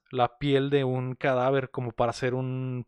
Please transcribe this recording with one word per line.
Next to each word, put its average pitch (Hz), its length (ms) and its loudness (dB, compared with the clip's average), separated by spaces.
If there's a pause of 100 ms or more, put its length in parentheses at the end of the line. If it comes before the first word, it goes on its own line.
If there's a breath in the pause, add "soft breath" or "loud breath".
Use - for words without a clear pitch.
la 123 280 0
piel 139 320 2
de 143 140 2
un 127 320 -2
cadáver 131 560 0
como 123 220 -6
para 120 180 2
hacer 123 220 -2
un 127 540 -4